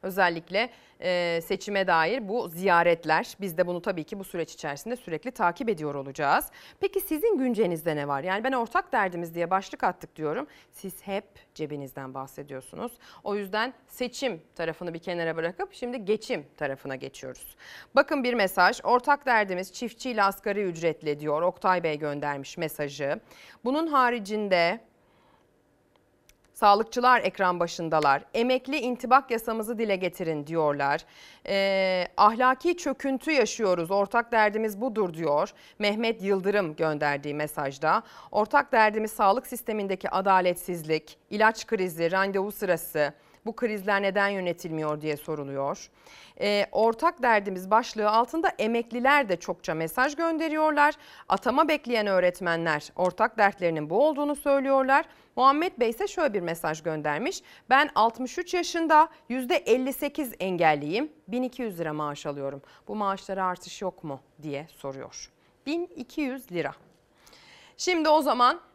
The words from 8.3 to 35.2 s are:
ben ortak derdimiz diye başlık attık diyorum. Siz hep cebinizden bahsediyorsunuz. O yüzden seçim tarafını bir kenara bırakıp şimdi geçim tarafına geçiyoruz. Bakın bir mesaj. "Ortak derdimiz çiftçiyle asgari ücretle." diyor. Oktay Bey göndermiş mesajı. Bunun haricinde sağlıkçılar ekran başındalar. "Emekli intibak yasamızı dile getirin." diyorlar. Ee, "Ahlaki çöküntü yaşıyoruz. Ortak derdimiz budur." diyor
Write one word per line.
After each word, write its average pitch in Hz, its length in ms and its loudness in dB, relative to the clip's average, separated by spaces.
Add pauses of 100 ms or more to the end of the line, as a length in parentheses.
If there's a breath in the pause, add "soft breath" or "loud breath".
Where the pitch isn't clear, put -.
ben 262 80 -2
ortak 262 400 -2
derdimiz 175 440 -2
diye 170 140 -2
başlık 190 340 -2
attık - 320 -4
diyorum. 160 320 -4 (240 loud breath)
Siz - 300 -12
hep 196 240 -6 (300)
cebinizden 139 580 -10
bahsediyorsunuz. 139 800 -12 (320 loud breath)
O 202 120 -4
yüzden 208 380 -4 (140)
seçim 247 540 -6 (140)
tarafını 165 380 -6
bir 165 60 -10
kenara 170 360 -4
bırakıp 175 380 -6
şimdi 240 320 -8
geçim 208 400 -4 (120)
tarafına 135 380 -6
geçiyoruz. 131 600 -14 (400 loud breath)
Bakın 277 280 2
bir 247 100 0
mesaj. 196 500 4
"Ortak 247 420 2
derdimiz 196 480 0
çiftçiyle 226 500 -2
asgari 196 400 0
ücretle." 160 560 -2
diyor. 151 220 -2
Oktay 180 420 2
Bey 151 160 -2
göndermiş 143 580 -6
mesajı. 147 640 -4 (440 loud breath)
Bunun 294 240 0
haricinde 214 920 2 (1700 soft breath)
sağlıkçılar 226 680 4
ekran 185 380 0
başındalar. 156 640 2 (100)
"Emekli 254 440 0
intibak 247 540 2
yasamızı 226 460 -4
dile 214 180 0
getirin." 165 520 -4
diyorlar. 147 580 0 (420 loud breath)
Ee, 190 600 2 (100)
"Ahlaki 254 600 4
çöküntü 269 540 -4
yaşıyoruz. 196 600 0
Ortak 214 400 0
derdimiz 214 500 2
budur." 208 320 -2
diyor 156 400 0 (260 loud breath)